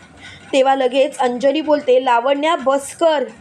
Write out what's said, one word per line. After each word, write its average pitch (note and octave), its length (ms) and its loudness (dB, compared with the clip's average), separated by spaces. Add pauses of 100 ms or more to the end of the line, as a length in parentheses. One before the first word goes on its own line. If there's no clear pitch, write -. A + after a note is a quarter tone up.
(520)
तेव्हा C4+ 220 2
लगेच C4+ 440 0
अंजली C4 420 -2
बोलते, C#4 440 0
"लावण्या, C#4 520 0
बस C4+ 380 -4
कर. D#4 300 0 (160)